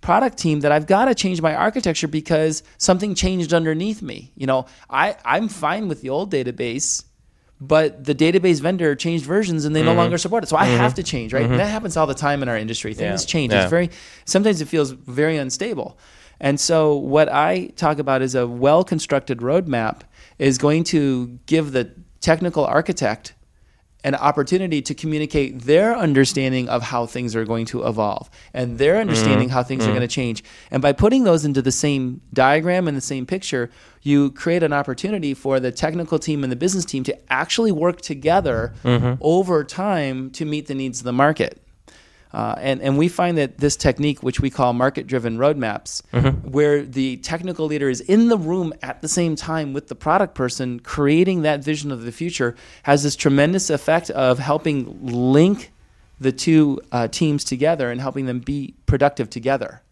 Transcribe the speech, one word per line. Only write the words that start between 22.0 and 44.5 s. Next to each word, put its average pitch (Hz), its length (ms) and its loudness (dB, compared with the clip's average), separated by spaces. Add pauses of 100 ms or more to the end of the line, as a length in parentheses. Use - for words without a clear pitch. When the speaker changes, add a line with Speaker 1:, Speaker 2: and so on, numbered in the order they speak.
Speaker 1:
technical 160 440 2
architect 139 720 -2 (680)
an 139 100 0
opportunity 147 680 0
to 135 140 -8
communicate 147 680 -4
their 185 340 4
understanding 135 720 2
of 123 140 -2
how 120 220 -4
things 120 300 -8
are 113 100 -2
going 113 220 -4
to 117 180 -6
evolve 107 460 -2 (240)
and 123 240 -6
their 151 220 4
understanding 113 480 2
Speaker 2:
Mm-hmm. 127 80 -2
Speaker 1:
how 123 80 0
things 131 180 -4
are 110 60 2
Speaker 2:
Mm-hmm. 107 80 2
Speaker 1:
gonna 123 100 0
change. 117 380 -4 (260)
And 127 100 0
by 143 120 4
putting 240 320 4
those 165 200 4
into 139 160 2
the 127 120 2
same 135 480 -2 (120)
diagram 160 540 2
and 143 100 -2
the 131 40 -4
same 131 260 -6
picture, 135 440 -4 (320)
you 143 280 4
create 170 320 0
an 147 100 0
opportunity 143 640 -2
for 135 240 -2
the 123 140 -2
technical 160 480 -2
team 147 240 -2
and 127 80 -2
the 120 40 -4
business 180 280 -2
team 135 200 -6
to - 280 -6
actually 180 400 0
work 170 280 0
together 139 720 -2 (120)
Speaker 2:
Mm-hmm. 123 360 2
Speaker 1:
over 170 440 2
time 139 680 -4
to 156 140 -8
meet 151 240 -4
the 139 80 -4
needs 131 240 -6
of 120 40 -16
the 123 80 -4
market. 139 480 2 (720)
Uh, 110 300 -4
and, 131 220 -2
and 139 160 2
we 165 100 4
find 175 300 0
that 139 180 -2
this 143 180 0
technique, 143 480 0
which 127 160 -4
we 135 120 0